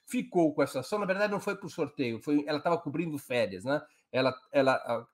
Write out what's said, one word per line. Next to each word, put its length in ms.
ficou 480
com 100
essa 160
ação, 180
na 80
verdade 260
não 80
foi 160
por 140
sorteio, 540
foi, 240
ela 140
tava 160
cobrindo 400
férias, 480
né? 160
Ela, 220
ela, 640